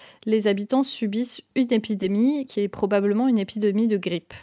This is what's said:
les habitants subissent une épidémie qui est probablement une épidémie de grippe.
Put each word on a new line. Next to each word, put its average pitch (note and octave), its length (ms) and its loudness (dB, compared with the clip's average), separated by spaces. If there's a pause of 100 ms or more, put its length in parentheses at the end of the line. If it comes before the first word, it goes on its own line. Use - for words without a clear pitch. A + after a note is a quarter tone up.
(260)
les G#3+ 220 2
habitants G#3 360 0
subissent A#3 580 -4 (140)
une B3+ 160 2
épidémie A3 760 0
qui - 140 -4
est G3+ 60 0
probablement G3+ 600 0
une A#3+ 120 4
épidémie G#3 480 0
de G#3+ 100 2
grippe. F3 460 -6